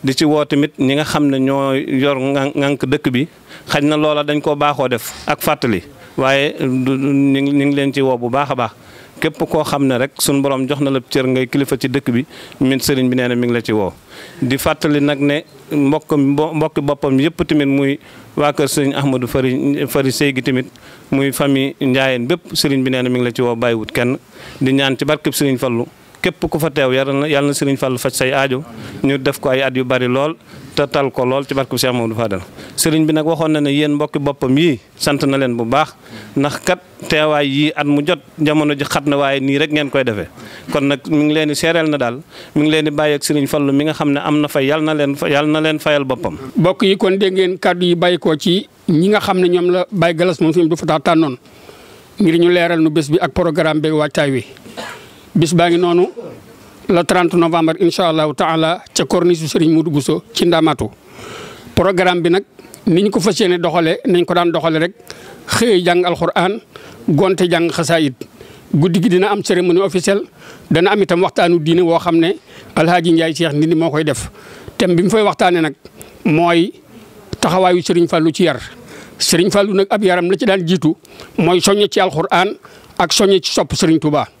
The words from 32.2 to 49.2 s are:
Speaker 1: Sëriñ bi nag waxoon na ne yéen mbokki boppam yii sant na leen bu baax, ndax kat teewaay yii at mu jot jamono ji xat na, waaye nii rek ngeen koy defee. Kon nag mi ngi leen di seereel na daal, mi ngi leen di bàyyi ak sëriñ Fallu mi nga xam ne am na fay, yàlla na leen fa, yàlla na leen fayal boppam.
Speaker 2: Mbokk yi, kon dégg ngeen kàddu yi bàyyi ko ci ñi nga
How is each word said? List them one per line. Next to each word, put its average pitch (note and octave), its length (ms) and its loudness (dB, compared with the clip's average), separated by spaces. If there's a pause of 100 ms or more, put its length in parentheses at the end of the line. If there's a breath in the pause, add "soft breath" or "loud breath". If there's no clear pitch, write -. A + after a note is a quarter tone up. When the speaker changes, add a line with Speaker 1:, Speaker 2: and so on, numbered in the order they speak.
Speaker 1:
Sëriñ D#3+ 300 2
bi D#3 60 0
nag D#3 140 -2
waxoon D#3+ 260 0
na D3+ 80 0
ne C#3+ 100 0
yéen D3 240 0
mbokki D3 240 -4
boppam C#3 400 0
yii D#3 220 2 (160)
sant C#3+ 300 -2
na C#3 100 0
leen B2+ 180 0
bu A#2 100 -4
baax, C#3 300 0 (400 loud breath)
ndax C#3 300 -2
kat F3+ 160 0 (280)
teewaay D3+ 380 2
yii D3 300 0
at D3 80 -2
mu D3 180 0
jot E3 160 0 (220)
jamono D3+ 340 2
ji C#3+ 100 -4
xat C#3+ 220 -4
na, C#3+ 120 2
waaye C#3 220 2
nii C#3 180 0
rek D3+ 120 0
ngeen D3 200 -2
koy C#3 120 0
defee. G#2 240 -2 (460 loud breath)
Kon D3+ 160 0
nag C#3 120 0 (100)
mi D3 180 2
ngi D3+ 60 0
leen D#3 140 0
di C#3+ 60 -2
seereel D#3+ 360 0
na D3 80 -2
daal, B2 240 -4 (340 loud breath)
mi D3 60 2
ngi D3+ 80 2
leen D#3 160 0
di D3+ 40 0
bàyyi D3 260 0
ak C#3+ 60 -6
sëriñ D3 240 0
Fallu C#3+ 260 0
mi C#3+ 120 2
nga D#3 80 -2
xam D3 180 -2
ne C#3+ 140 0
am D3+ 160 0
na D3 80 -2
fay, C#3+ 180 0
yàlla D#3 160 0
na D#3 120 0
leen C#3+ 220 -2
fa, E3+ 120 -4
yàlla D3+ 240 2
na D#3 80 0
leen D#3 180 0
fayal D3 260 0
boppam. C3 340 -4 (180)
Speaker 2:
Mbokk F#3 260 2
yi, G3 140 2
kon F#3+ 220 0
dégg G3 180 0
ngeen F#3 220 0
kàddu F3+ 260 0
yi F3 100 2
bàyyi F3 240 2
ko D#3+ 160 0
ci F3 320 0 (220)
ñi F3 200 2
nga G#3 120 2